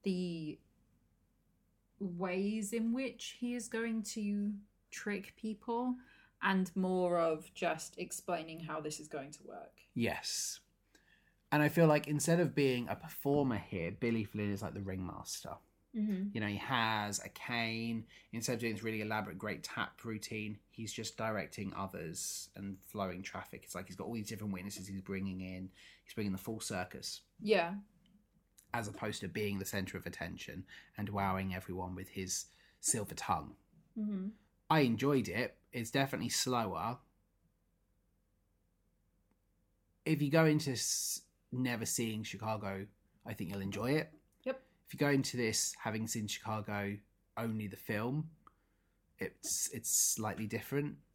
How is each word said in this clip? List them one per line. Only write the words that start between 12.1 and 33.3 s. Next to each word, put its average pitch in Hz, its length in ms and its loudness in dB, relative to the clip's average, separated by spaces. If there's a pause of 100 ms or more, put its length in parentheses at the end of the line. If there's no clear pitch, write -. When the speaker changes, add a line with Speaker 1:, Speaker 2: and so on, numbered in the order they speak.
Speaker 2:
of 131 140 2
being 127 340 4
a - 80 -2
performer 139 640 2
here, 90 320 -2
Billy 113 340 0
Flynn 104 280 -2
is 98 100 -2
like 95 100 -6
the 101 80 -6
ringmaster. - 760 -6 (380)
Speaker 1:
Mm-hmm. 202 380 0
Speaker 2:
You 117 80 0
know, 104 60 2
he 101 100 0
has 110 680 2
a 104 60 -12
cane. 113 760 -2 (280)
Instead 117 220 0
of 110 60 -2
doing 113 140 0
this 101 100 -6
really 110 160 -2
elaborate, 107 360 -2
great 104 280 -6
tap - 400 -4
routine, 107 540 -6 (120)
he's 110 220 -8
just - 260 -6
directing 104 580 -2
others 90 800 -6
and 98 220 -6 (100)
flowing 92 360 -4
traffic. - 420 -10
It's - 100 -14
like 92 140 -6
he's - 80 -12
got 78 100 -6
all 113 80 -4
these 107 140 -4
different 104 240 -4
witnesses 95 340 -6
he's 98 140 -6
bringing 95 400 -4
in. 92 280 -6 (360)
He's - 100 -20
bringing 104 180 0
the 95 60 -2
full 110 220 -6
circus. - 640 -6 (200)
Speaker 1:
Yeah. 190 320 4 (1000)
Speaker 2:
As 117 140 0
opposed 107 360 -4
to 98 60 -6
being 101 300 -2
the 95 60 -4
centre 95 340 -2
of - 80 -8
attention 87 560 -8 (340)
and 101 120 -2
wowing 95 440 2
everyone 90 440 -6
with 92 140 -10
his 95 360 -4 (320)
silver - 380 0
tongue. - 380 0 (440)